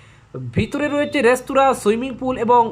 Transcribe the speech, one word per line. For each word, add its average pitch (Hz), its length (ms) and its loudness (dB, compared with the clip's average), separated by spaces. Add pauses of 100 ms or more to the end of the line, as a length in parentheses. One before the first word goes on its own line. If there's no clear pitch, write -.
(520)
ভিতরে 277 360 -2
রয়েছে 285 320 -2
রেস্তোরাঁ, 254 540 2
সুইমিং 233 400 -2
পুল 254 240 -4
এবং 240 340 4